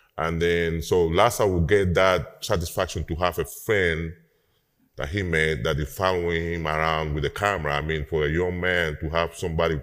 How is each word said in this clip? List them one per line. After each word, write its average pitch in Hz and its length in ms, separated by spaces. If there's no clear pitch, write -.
And 82 240
then, 85 400
so 87 260
Lazaro 101 440
will 90 120
get 95 320
that 92 500
satisfaction 90 600
to 82 100
have 87 240
a 78 40
friend 85 680
that 69 120
he 98 160
met 78 400
that 78 160
is 73 120
following 85 640
him 82 140
around 78 460
with 76 100
the - 60
camera. 85 440
I 73 60
mean, 78 240
for 76 220
a - 40
young 90 300
man 87 400
to 78 100
have 82 240
somebody 82 480